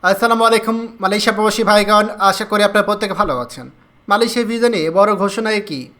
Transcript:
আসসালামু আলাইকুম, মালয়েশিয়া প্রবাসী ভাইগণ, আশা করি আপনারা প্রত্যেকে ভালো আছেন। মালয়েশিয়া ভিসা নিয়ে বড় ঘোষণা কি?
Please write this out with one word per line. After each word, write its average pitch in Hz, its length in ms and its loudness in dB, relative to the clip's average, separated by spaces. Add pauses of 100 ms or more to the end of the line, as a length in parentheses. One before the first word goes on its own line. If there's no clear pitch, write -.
আসসালামু 226 420 2
আলাইকুম, 226 320 2 (220)
মালয়েশিয়া 202 380 0
প্রবাসী 214 260 0
ভাইগণ, 208 420 4 (160)
আশা 196 240 2
করি 208 180 0
আপনারা 202 240 2
প্রত্যেকে 202 320 -4
ভালো 190 140 0 (100)
আছেন। 123 220 -14 (420)
মালয়েশিয়া 233 400 0
ভিসা 233 220 0
নিয়ে 175 180 -2 (100)
বড় 208 180 4
ঘোষণা 202 340 -2 (100)
কি? 165 200 -8 (200)